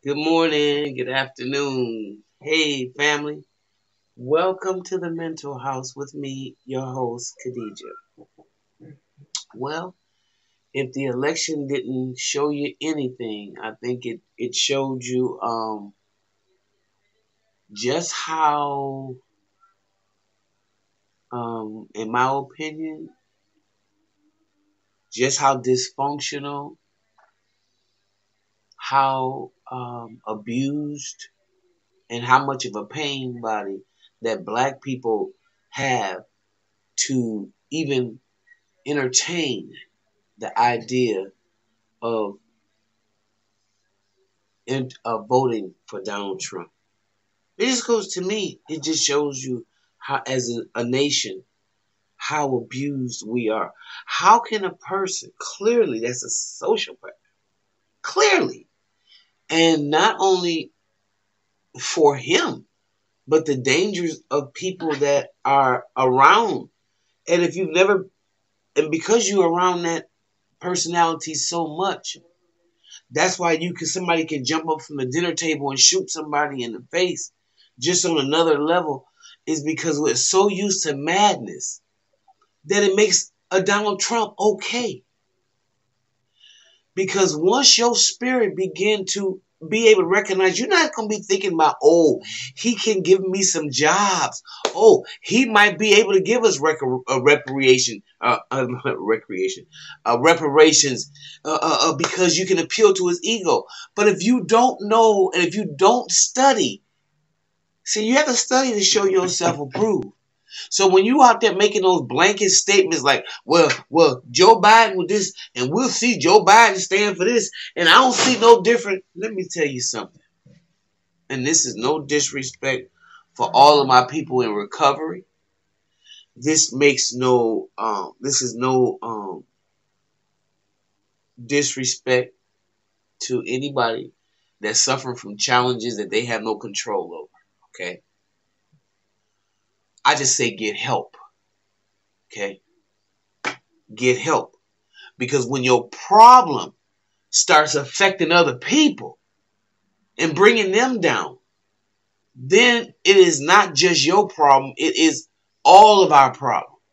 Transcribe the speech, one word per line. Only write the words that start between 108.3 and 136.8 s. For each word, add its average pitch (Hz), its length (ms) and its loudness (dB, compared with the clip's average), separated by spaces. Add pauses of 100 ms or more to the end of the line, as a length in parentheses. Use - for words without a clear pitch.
study 254 380 0
to 208 120 -2
show 202 220 2
yourself 180 540 0
approved. 190 480 -2 (640)
So 190 180 2
when 190 180 6
you 262 160 4
out 233 200 6
there 202 140 2
making 208 280 2
those 180 200 2
blanket 185 460 2
statements 165 540 2
like, 135 220 4 (180)
"Well, 160 260 4 (200)
well, 139 420 4
Joe 185 280 6
Biden 214 360 6
with 175 140 -4
this, 202 240 -2 (200)
and 127 160 -4
we'll 226 200 -2
see 226 280 0
Joe 175 260 6
Biden 202 340 6
stand 190 400 -2
for 180 80 0
this, 226 260 0 (240)
and 165 120 2
I 170 80 8
don't 254 180 6
see 254 260 0
no 226 220 8
different," 208 420 0 (120)
let 214 180 -8
me 185 160 -8
tell 156 180 -2
you 127 140 -6
something. - 400 -8 (1080)
And 131 160 -6
this 151 200 0
is 117 100 -8
no 139 240 -2
disrespect 139 920 -4 (440)
for - 180 -4
all 143 280 6
of 135 60 0
my 127 180 6
people 127 360 -4
in 110 120 -2
recovery. 151 720 -2 (1080)
This 151 380 0
makes 131 400 2
no, 120 640 0
um, 101 440 -6
this 135 200 -4
is 117 140 -8
no, 127 460 0
um, 104 420 -10 (2000)
disrespect 131 880 -2 (920)
to 123 220 -4
anybody 127 680 -6 (480)
that's 104 180 -2
suffering 131 380 -4
from 104 200 -16
challenges 123 600 -2
that 101 120 -8
they 113 160 -2
have 113 160 -6
no 110 140 -4
control 101 580 -8